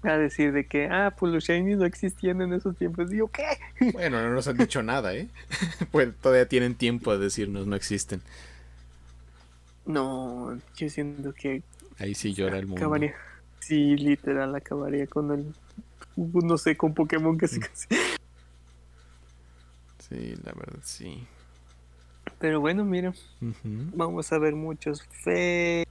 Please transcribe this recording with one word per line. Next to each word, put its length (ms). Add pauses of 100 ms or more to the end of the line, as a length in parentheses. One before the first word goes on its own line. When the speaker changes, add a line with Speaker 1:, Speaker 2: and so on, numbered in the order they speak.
Speaker 1:
a 140
decir 360
de 120
que, 240
ah, 280
pues 160
los 100
Shiny 320
no 100
existían 560
en 120
esos 240
tiempos. 320
Digo, 200
¿qué? 160 (340)
<laughs> 140
Speaker 2:
Bueno, 300
no 100
nos 140
han 100
dicho 240
nada, 320
¿eh? 140 (320)
<laughs> 320
Pues 300
todavía 260
tienen 280
tiempo 360
de 140
decirnos, 420
no 80
existen. 460 (1600)
Speaker 1:
No, 720 (200)
yo 120
siento 440
que 280 (380)
Speaker 2:
Ahí 160
sí 180
llora 260
el 80
mundo. 160
Speaker 1:
acabaría, 320 (440)
sí, 380
literal, 580
acabaría 520
con 240
el, 220 (640)
no 420
sé, 200
con 160
Pokémon 440
casi, 220
Speaker 2:
Mm. 40
Speaker 1:
casi. 240 (2250)
Speaker 2:
Sí, 360
la 100
verdad, 300
sí. 420 (1120)
Speaker 1:
Pero 220
bueno, 240
mira, 240 (320)
Speaker 2:
Ujú. 540
Speaker 1:
vamos 360
a 60
ver 180
muchos 480 (200)
fe 680